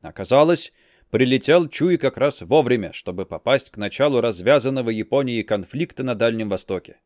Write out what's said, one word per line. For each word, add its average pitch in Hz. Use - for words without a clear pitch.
Оказалось, 139
прилетел 131
Чуи 175
как 135
раз 139
вовремя, 117
чтобы 92
попасть 123
к -
началу 123
развязанного 117
Японией 117
конфликта 120
на 127
Дальнем 113
Востоке. 95